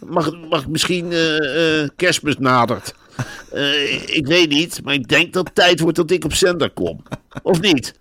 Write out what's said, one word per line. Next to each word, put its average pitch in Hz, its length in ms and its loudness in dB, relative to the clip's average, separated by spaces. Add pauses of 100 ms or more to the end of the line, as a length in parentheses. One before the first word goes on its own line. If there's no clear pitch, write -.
Mag, 160 260 -2 (180)
mag 160 120 -2
ik 131 60 -10
misschien, 170 440 -4
eh, 156 720 0
eh, 143 120 -4
Kerstmis 156 420 0
nadert? 123 560 0 (580)
Eh, 143 640 -2
ik 151 120 0
weet 170 220 4
niet, 151 340 0
maar 139 100 -4
ik 135 140 -2
denk 151 260 2
dat 180 120 0
het - 100 -16
tijd 180 240 4
wordt 160 180 2
dat 170 140 0
ik 180 140 0
op 151 80 -2
zender 175 360 2
kom. 85 340 -6 (400)
Of 175 180 2
niet? 165 400 0